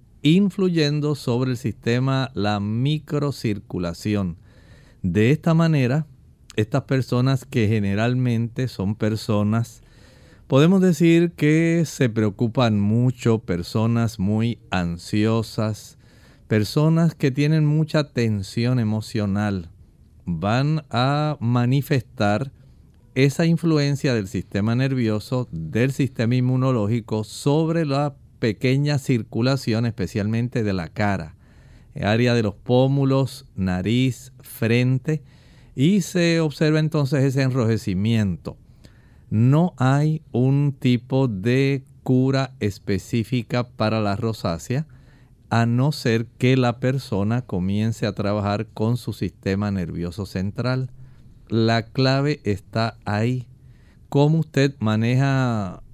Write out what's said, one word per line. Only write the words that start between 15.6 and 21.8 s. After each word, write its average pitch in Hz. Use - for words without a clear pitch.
personas 156
que 143
tienen 147
mucha 156
tensión 117
emocional, 104
van 120
a 143
manifestar 120